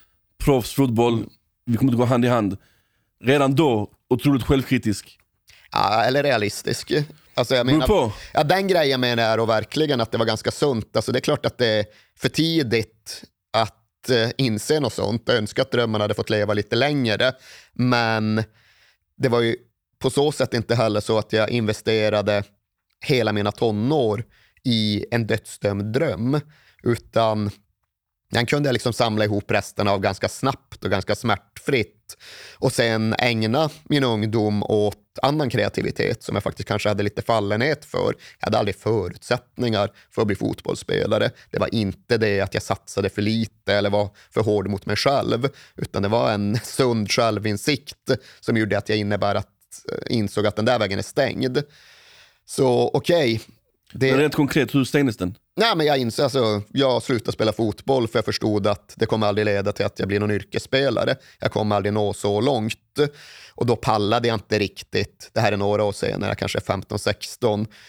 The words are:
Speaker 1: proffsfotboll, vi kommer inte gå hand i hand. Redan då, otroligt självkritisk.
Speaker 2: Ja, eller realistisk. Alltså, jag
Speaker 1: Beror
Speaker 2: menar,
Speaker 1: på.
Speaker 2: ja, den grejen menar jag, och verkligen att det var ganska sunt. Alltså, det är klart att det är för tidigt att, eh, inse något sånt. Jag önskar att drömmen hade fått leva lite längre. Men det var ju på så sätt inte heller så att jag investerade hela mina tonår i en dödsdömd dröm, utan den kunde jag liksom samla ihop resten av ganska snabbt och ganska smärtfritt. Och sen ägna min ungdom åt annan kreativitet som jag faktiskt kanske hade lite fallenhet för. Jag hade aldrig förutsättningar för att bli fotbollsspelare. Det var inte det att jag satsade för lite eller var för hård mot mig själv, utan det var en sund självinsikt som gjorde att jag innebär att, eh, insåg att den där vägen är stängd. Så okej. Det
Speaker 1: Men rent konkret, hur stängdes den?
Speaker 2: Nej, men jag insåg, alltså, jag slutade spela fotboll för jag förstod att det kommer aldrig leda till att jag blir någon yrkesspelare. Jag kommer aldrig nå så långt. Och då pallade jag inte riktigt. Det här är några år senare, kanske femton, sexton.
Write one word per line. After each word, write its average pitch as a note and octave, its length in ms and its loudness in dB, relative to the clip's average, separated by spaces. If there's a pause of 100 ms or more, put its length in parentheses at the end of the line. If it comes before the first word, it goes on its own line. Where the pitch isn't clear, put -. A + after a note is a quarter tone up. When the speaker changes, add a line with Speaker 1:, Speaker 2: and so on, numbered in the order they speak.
(440)
Speaker 1:
proffsfotboll, A#2+ 800 2 (400)
vi A#2 120 0
kommer C3+ 140 2
inte A#2 80 2
gå B2 60 4
hand B2 200 2
i - 20 4
hand. G#2+ 300 0 (640)
Redan C3+ 320 4
då, B2 360 2 (180)
otroligt B2+ 340 2
självkritisk. B2 760 -2 (520)
Speaker 2:
Ja, G#2+ 320 2
eller C3 200 2
realistisk. A#2 720 -2 (440)
Alltså, C3 180 0
jag A#2+ 100 2
Speaker 1:
Beror C3+ 120 4
Speaker 2:
menar, - 100 2
Speaker 1:
på. C#3+ 240 4 (220)
Speaker 2:
ja, C#3+ 100 4
den F#3 240 2
grejen D3 340 2
menar A#2+ 220 2
jag, A2 160 2
och A2+ 100 2
verkligen B2 520 0
att A2 100 -4
det - 60 -2
var A#2 80 0
ganska A2 260 -2
sunt. B2+ 440 -2
Alltså, A2 160 0
det B2 80 2
är - 20 -4
klart - 240 0
att A#2 120 -4
det B2 100 2
är G#2+ 180 2 (320)
för B2+ 120 -2
tidigt D3 920 -2 (300)
att, - 560 -4
eh, A#2 280 2
inse C3+ 420 0
något B2+ 140 -2
sånt. A2+ 320 -4
Jag B2 120 2
önskar G#2+ 240 -2
att C3+ 100 -4
drömmen A2+ 300 0
hade G#2 120 0
fått - 160 -4
leva G#2 240 0
lite G#2 220 -2
längre. B2+ 580 0 (400)
Men A2+ 720 0 (720)
det C3 120 0
var A#2+ 120 4
ju A2+ 140 0 (440)
på C3+ 100 0
så C#3+ 220 2
sätt C3 220 -2
inte A#2 220 0
heller A2 260 2
så A2 160 0
att - 160 -4
jag A2 160 2
investerade G#2+ 920 0 (600)
hela A2+ 280 2
mina G#2 180 0
tonår A2+ 720 0 (400)
i G#2+ 480 0
en A#2 160 -2
dödsdömd G#2 680 -4
dröm, C3 480 -2 (420)
utan A2 680 0 (800)
den A#2 140 2
kunde D3 220 0
jag B2+ 60 0
liksom A#2 200 -2
samla A2 320 0
ihop G#2 260 -2
resten G2+ 360 -2
av G2 120 2
ganska G2 300 -2
snabbt - 540 -6
och F#2+ 80 -2
ganska G2+ 240 -2
smärtfritt. - 1000 -4 (380)
Och - 180 0
sen A2 460 2
ägna A#2+ 500 0 (140)
min D3 200 0
ungdom G#2+ 600 0
åt G#2 340 0 (240)
annan C#3+ 280 2
kreativitet - 720 -2
som - 120 -4
jag G2+ 80 -2
faktiskt - 240 -8
kanske G2+ 220 -2
hade G2+ 140 0
lite - 180 -4
fallenhet A2+ 640 0
för. F#2 300 -2 (240)
Jag - 80 -6
hade A2 100 2
aldrig G#2+ 180 -2
förutsättningar G#2+ 1120 -2 (220)
för A2+ 100 -2
att A2 60 0
bli G2+ 80 0
fotbollsspelare. - 960 -2 (200)
Det - 80 -4
var G2+ 160 -4
inte A2 420 -2
det G#2 240 0
att F#2+ 120 -4
jag G2 100 -4
satsade - 460 -4
för - 120 -6
lite A2 520 -2
eller G2+ 160 2
var G2+ 200 0 (220)
för A2+ 100 0
hård G#2 260 0
mot G2+ 180 -4
mig G#2+ 100 -2
själv, A#2 540 0 (260)
utan - 280 -4
det G2 60 0
var A#2+ 220 2
en G#2 320 0
sund A#2 480 0
självinsikt A2 1000 -2 (280)
som A#2 180 -2
gjorde G#2+ 200 0
att - 120 -4
jag G#2+ 80 0
innebär G2+ 380 0
att, G#2 120 -4 (440)
eh, - 240 -6
insåg G#2+ 320 0
att G2+ 80 -2
den A2 100 -2
där B2 140 2
vägen G2 200 -2
är G2+ 40 -4
stängd. C3 600 -2 (800)
Så B2 480 2
okej. C3+ 480 2 (520)
Det C3+ 180 2
Speaker 1:
Men C3 80 4
rent D3 160 2
konkret, C#3+ 400 2
hur C3+ 100 4
stängdes C#3 320 2
den? F#2 200 -4 (200)
Speaker 2:
Nej, G#3+ 180 2
men D#3+ 100 2
jag D3 120 4
insåg, B2 260 -2
alltså, A#2 380 2 (100)
jag B2+ 320 2
slutade - 280 -2
spela G#2+ 220 0
fotboll A#2 540 -2
för - 100 -2
jag A2 80 0
förstod G#2 420 -2
att - 300 -4
det A2 80 -2
kommer G#2+ 220 0
aldrig G#2 180 0
leda G2+ 260 0
till G2+ 140 -2
att - 140 -6
jag F#2+ 80 -4
blir G2+ 120 0
någon G#2 120 -2
yrkesspelare. B2 840 -2 (240)
Jag - 120 -2
kommer G#2+ 240 0
aldrig G2+ 180 0
nå G#2 200 -2
så G#2 280 -2
långt. A#2 380 -2 (680)
Och - 160 -4
då A#2+ 100 2
pallade A2 520 2
jag A2+ 80 0
inte G#2+ 240 -2
riktigt. - 760 -6
Det A2+ 60 -4
här A2 120 2
är G2+ 60 0
några G2+ 260 0
år G#2 80 0
senare, G2+ 440 -4
kanske - 260 -4
femton, G2 380 -4
sexton. G#2+ 680 -2 (220)